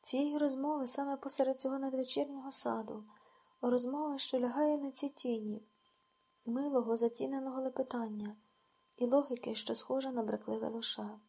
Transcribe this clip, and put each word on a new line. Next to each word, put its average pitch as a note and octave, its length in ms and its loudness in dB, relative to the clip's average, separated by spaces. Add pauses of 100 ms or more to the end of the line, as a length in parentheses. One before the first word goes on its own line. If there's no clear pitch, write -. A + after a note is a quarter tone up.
Цієї D4 360 0
розмови C#4+ 480 2
саме C#4 300 -2
посеред C4+ 440 0
цього C4+ 180 0
надвечірнього C4+ 720 -2
саду, A3 540 -2 (560)
розмови, C4 580 2
що C4 200 2
лягає C#4+ 400 4
на C#4 120 -4
ці C#4 180 -2
тіні, A3 540 -4 (840)
милого A#3+ 500 2
затіненого C4 640 0
лепетання A3+ 760 -2 (600)
і B3 100 2
логіки, B3+ 480 2
що A3+ 200 0
схожа C4 360 -2
на A#3+ 120 -2
брехливе A3 460 -2
лоша. G#3+ 600 -4